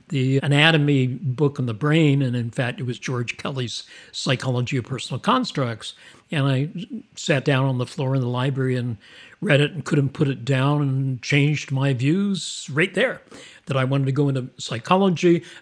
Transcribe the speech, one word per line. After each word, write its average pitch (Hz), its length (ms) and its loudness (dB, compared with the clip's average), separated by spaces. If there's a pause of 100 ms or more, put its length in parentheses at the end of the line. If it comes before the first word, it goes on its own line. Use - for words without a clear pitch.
the 135 340 2
anatomy 147 640 4
book 139 500 0
on 127 80 -2
the 113 80 -4
brain. 147 480 2
And 123 140 0
in 117 160 -4
fact, 120 280 -4
it - 40 -6
was 120 160 -6
George 123 380 -6
Kelly's 131 460 -6 (280)
Psychology 123 680 -2
of 113 80 -4
Personal 127 340 -8
Constructs. 151 720 -2 (360)
And 139 180 0
I 135 220 0 (460)
sat 143 300 -2
down 135 200 2
on 131 120 0
the 123 80 -2
floor 135 300 -4
in 131 60 0
the 120 60 -2
library 127 480 -2
and 120 220 -4 (440)
read 147 200 4
it 147 100 2
and 143 120 -8
couldn't 139 260 2
put 147 180 0
it 123 180 -4
down 139 360 2
and 135 400 -2
changed 143 500 0
my 135 220 0
views 175 800 -2
right 170 220 0
there 220 280 0 (440)
that 135 120 -2
I 131 80 2
wanted 135 200 2
to 131 60 0
go 143 160 2
into 135 300 -2
psychology, 175 840 2 (180)